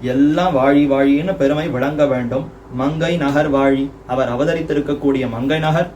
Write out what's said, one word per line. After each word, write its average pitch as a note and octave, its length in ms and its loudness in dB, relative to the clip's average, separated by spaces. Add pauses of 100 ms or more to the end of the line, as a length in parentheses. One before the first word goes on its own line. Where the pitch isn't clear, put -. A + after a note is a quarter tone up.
எல்லாம் D3 560 2
வாழி C#3+ 300 4
வாழின்னு C#3 480 2
பெருமை D3+ 320 0
விளங்க C#3+ 380 0
வேண்டும். B2+ 440 -2 (240)
மங்கை D#3 440 -2
நகர் D3 360 0
வாழி, C3+ 360 2 (180)
அவர் B2 280 -2
அவதரித்திருக்கக்கூடிய D3 960 -2
மங்கை C3+ 300 -2
நகர் D#3+ 360 0